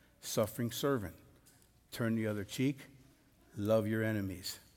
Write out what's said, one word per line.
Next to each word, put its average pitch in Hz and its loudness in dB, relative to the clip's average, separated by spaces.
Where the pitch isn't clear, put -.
suffering 117 0
servant. 117 0
Turn 113 0
the 110 2
other 104 -2
cheek, 131 0
love 104 4
your 110 0
enemies. 101 -2